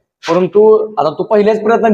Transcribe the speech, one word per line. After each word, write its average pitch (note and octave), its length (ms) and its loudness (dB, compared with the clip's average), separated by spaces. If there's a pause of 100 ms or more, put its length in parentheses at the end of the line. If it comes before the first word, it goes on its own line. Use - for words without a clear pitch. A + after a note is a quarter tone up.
(300)
परंतु G#3+ 680 2
आता D3+ 120 -2
तू D#3+ 140 -6
पहिल्याच G#3+ 400 0
प्रयत्नात A3+ 300 0